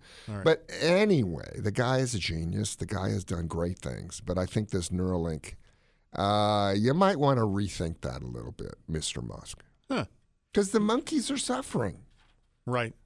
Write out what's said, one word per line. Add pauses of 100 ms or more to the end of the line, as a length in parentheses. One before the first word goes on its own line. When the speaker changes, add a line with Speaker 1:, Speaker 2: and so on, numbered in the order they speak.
(280)
Speaker 1:
All
right.
Speaker 2:
But (100)
anyway,
the
guy
is
a
genius.
The
guy
has
done
great
things,
but
I
think
this
Neuralink, (600)
uh,
you
might
wanna
rethink
that
a
little
bit, (140)
Mister
Musk. (280)
Speaker 1:
Huh. (480)
Speaker 2:
'Cause
the
monkeys
are
suffering. (640)
Speaker 1:
Right. (100)